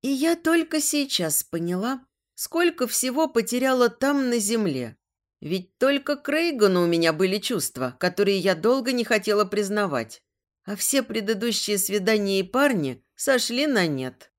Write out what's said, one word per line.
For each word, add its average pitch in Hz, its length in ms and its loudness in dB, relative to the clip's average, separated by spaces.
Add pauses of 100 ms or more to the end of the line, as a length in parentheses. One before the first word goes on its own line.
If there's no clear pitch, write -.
И 262 80 -4
я 294 260 2
только 320 460 0
сейчас 269 640 -2
поняла, 185 640 -4 (300)
сколько 339 520 -2
всего 262 400 0
потеряла 247 640 2
там, 269 400 0
на 240 100 0
земле. 196 580 -2 (420)
Ведь 180 380 -6
только 277 380 2
к 285 140 -10
Рейгану 247 540 2
у 175 40 2
меня 165 260 2
были 190 240 0
чувства, 135 640 -4
которые 196 400 2
я 185 160 2
долго 233 360 0
не 240 120 0
хотела 208 420 2
признавать. 196 760 -2 (420)
А 202 100 -8
все 262 280 0
предыдущие 214 760 -2
свидания 196 600 0
и 190 40 0
парни 190 600 0 (120)
сошли 262 520 0
на 208 200 2
нет. 131 520 -6